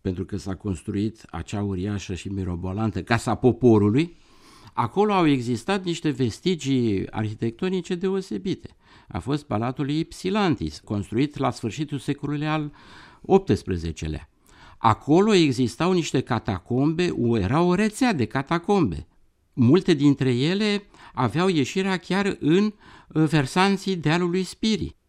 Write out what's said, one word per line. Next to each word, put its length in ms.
pentru 240
că 120
s-a 180
construit 760
acea 320
uriașă 520
și 140
mirobolantă 720
Casa 320
Poporului, 840
acolo 400
au 140
existat 580
niște 260
vestigii 1000
arhitectonice 840
deosebite. 840
A 100
fost 260
Palatul 460
Ypsilantis, 920
construit 520
la 140
sfârșitul 480
secolului 480
al 260
optsprezecelea. 1040
Acolo 560
existau 580
niște 280
catacombe, 920
o, 180
era 220
o 140
rețea 380
de 120
catacombe. 840
Multe 420
dintre 400
ele 480
aveau 340
ieșirea 480
chiar 440
în, 240
uh, 160
versanții 720
dealului 460
Spirii. 540